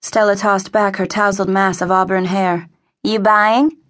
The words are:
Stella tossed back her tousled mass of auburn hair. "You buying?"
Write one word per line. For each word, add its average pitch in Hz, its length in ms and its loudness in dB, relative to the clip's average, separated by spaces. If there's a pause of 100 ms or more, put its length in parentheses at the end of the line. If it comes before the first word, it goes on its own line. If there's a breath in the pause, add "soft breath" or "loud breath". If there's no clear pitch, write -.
Stella 208 340 0
tossed 196 380 -2
back 202 240 0
her 185 100 -4
tousled 196 420 -2
mass 190 320 0
of 185 120 -2
auburn 185 320 0
hair. 180 440 -2 (360)
"You 220 160 0
buying?" 214 560 2 (140)